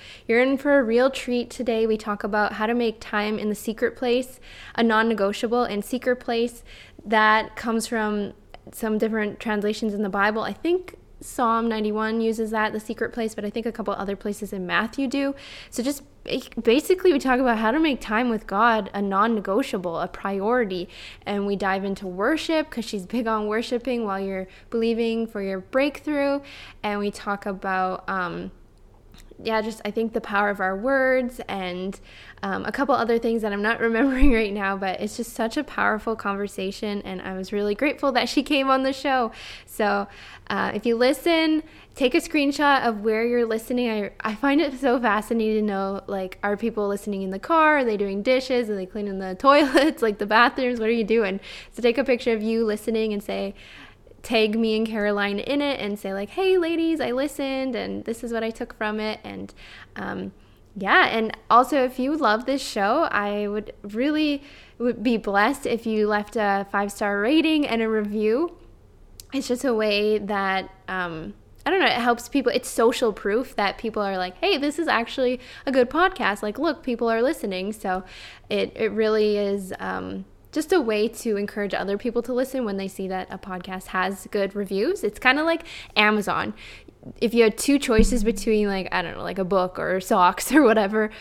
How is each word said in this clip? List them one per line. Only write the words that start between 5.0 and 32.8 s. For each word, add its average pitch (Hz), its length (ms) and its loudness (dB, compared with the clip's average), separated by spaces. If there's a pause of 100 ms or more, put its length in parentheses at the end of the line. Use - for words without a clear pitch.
and 202 220 -4
secret 247 300 -2
place. 240 480 -2 (420)
That 214 500 4
comes 226 300 -2
from 214 480 -2 (400)
some 214 240 -2
different 214 420 -2
translations 208 540 -2
in 208 80 -2
the 202 80 -2
Bible. 214 320 2
I 202 120 -4
think 359 420 -2 (260)
Psalm 226 460 0
ninety-one 220 540 0
uses 220 300 -2
that, 214 200 0
the 214 80 -6
secret - 320 -4
place, 220 240 -4
but 202 80 -8
I 208 60 -4
think 226 160 -6
a 226 80 -4
couple 202 200 -4
other 196 220 -4
places 208 380 -8
in 185 120 -6
Matthew 208 400 -2
do. 277 300 0 (340)
So 240 140 -4
just 277 200 -4 (200)
ba-, - 380 -6
basically 330 500 4
we 277 80 4
talk 262 220 2
about 240 160 2
how 220 140 2
to 302 80 2
make 311 200 2
time 233 300 0
with 214 180 -2
God 220 460 2
a 202 80 -2
non-negotiable, 196 1000 0
a 175 80 -2
priority. 196 800 -2 (380)
And 202 200 -2
we 202 120 -2
dive 196 260 0
into 196 240 -4
worship, 302 600 0
'cause 226 160 -6
she's 190 200 -6
big 226 220 -4
on 214 200 0
worshiping 233 580 -2
while 196 140 -2
you're 190 280 -6 (220)
believing 226 580 0
for 220 140 -8
your 190 180 -4
breakthrough. 277 800 0 (440)
And 208 160 -2
we 202 120 -2
talk 202 340 -6
about, 185 600 -4
um, 180 440 -4 (880)
yeah, 220 200 0
just, 220 240 -6
I 208 60 -6
think, 226 220 -2
the 220 80 -2
power 208 280 0
of 196 100 -4
our 190 160 -2
words 262 720 0
and, 185 500 -6 (460)
um, 190 220 -4
a 202 80 -4
couple 269 200 2